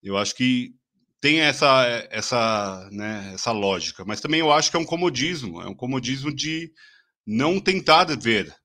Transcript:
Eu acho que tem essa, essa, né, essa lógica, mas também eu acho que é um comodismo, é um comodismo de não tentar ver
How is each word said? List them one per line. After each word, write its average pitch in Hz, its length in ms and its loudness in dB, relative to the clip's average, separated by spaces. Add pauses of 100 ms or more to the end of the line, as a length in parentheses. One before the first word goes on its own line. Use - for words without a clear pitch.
Eu 98 160 -2
acho 101 160 -2
que 127 400 0 (440)
tem 151 220 4
essa, 135 460 6 (240)
essa, 104 800 -2
né, 104 400 -8
essa 117 200 -4
lógica, 98 520 -2
mas 104 160 -8
também 156 200 -2
eu 151 120 4
acho 156 180 4
que 175 60 -4
é 170 40 2
um 160 40 -4
comodismo, 147 800 -4
é 92 40 -10
um 98 80 -10
comodismo 131 560 -6
de 160 400 -8 (560)
não 139 320 0
tentar 180 460 4
ver 113 500 0 (100)